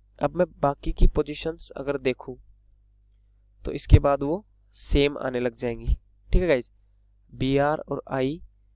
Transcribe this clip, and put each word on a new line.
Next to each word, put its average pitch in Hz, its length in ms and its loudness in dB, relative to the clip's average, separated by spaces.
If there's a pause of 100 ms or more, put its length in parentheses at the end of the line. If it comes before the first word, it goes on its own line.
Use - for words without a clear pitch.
(180)
अब 143 180 -4
मैं 175 100 0 (140)
बाकी - 320 -4
की - 160 6
पोजीशंस 151 600 -4
अगर 139 280 -6
देखूँ 127 380 -6 (1300)
तो - 80 -6
इसके - 260 8
बाद 143 240 4
वो 165 220 -4 (300)
सेम 143 440 2
आने 127 220 -4
लग 123 140 -2
जाएंगी, 117 400 -4 (340)
ठीक 180 140 2
है 180 60 -2
गाइस। 131 220 0 (600)
बीआर 139 480 -2
और - 300 -10
आई 135 300 -4 (360)